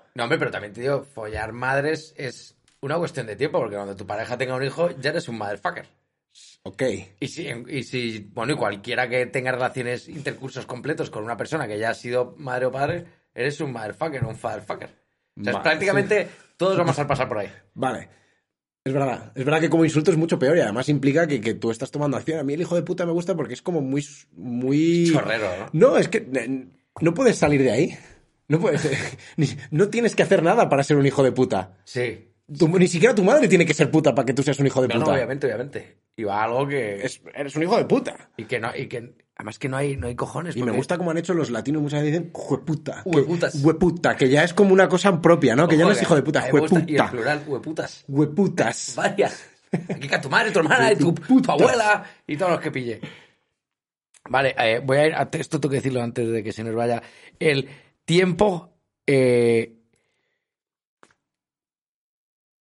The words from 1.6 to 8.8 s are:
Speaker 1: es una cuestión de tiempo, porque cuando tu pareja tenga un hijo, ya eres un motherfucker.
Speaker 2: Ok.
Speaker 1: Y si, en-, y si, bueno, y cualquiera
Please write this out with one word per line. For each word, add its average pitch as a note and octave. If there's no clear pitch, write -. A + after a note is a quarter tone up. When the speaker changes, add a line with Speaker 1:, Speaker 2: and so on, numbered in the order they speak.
Speaker 1:
es -
una C#3+
cuestión C#3
de G#2+
tiempo, D#3+
porque G#2+
cuando G2+
tu G2
pareja A2+
tenga B2+
un C3
hijo, D#3+
ya C#3
eres E3
un A2+
motherfucker. G#2+
Speaker 2:
Ok. G2
Speaker 1:
Y C3
si, D3+
en-, B2
y C3+
si, A2+
bueno, A#2+
y -
cualquiera A2+